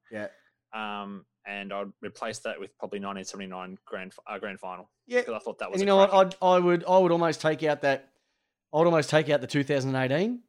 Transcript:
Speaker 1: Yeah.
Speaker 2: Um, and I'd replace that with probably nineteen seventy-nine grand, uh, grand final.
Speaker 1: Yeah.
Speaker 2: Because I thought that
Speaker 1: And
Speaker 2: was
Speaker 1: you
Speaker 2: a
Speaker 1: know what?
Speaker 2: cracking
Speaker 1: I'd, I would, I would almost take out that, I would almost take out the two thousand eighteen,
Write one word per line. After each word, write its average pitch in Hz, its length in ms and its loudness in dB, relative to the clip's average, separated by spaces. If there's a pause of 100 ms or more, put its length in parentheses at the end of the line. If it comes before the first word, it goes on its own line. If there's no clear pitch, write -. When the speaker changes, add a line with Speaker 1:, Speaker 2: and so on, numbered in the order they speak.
(100)
Speaker 1:
Yeah. 104 180 -10 (460)
Speaker 2:
Um, 101 520 -10 (200)
and 101 240 -10
I'd 101 300 -8
replace 110 400 -10
that 101 180 -10
with - 200 -16
probably 104 200 -10
nineteen 98 260 -8
seventy-nine 92 600 -12
grand, 92 300 -14 (120)
uh, 101 120 -10
grand 98 200 -10
final. 90 300 -12 (180)
Speaker 1:
Yeah. 247 140 -2
Speaker 2:
Because 170 140 -4
I 107 60 -6
thought - 180 -10
that 104 80 -8
Speaker 1:
And 92 80 -10
Speaker 2:
was 190 80 0
Speaker 1:
you - 20 0
Speaker 2:
a 202 40 0
Speaker 1:
know 196 100 6
what? 196 120 6
Speaker 2:
cracking 190 300 4
Speaker 1:
I'd, 185 60 2
I 180 140 6
would, 175 280 2
I 185 100 4
would 175 140 6
almost 170 300 0
take 156 200 0
out 147 200 0
that, 139 260 0 (640)
I 151 60 0
would 170 80 6
almost 165 240 4
take 151 180 4
out 143 140 2
the 127 40 -8
two 143 180 0
thousand 135 300 0
eighteen, 156 540 0